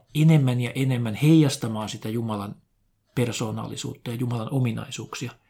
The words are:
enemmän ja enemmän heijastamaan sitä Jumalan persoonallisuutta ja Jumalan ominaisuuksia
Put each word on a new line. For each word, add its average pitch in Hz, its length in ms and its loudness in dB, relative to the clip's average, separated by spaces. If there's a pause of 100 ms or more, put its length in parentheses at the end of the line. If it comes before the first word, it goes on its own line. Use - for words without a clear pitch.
(160)
enemmän 147 460 4
ja 120 140 -4
enemmän 120 400 0
heijastamaan 123 720 4
sitä 110 200 -10
Jumalan 110 460 -6 (600)
persoonallisuutta 113 960 -6
ja 117 60 -8
Jumalan 120 360 -4
ominaisuuksia 120 800 -4 (180)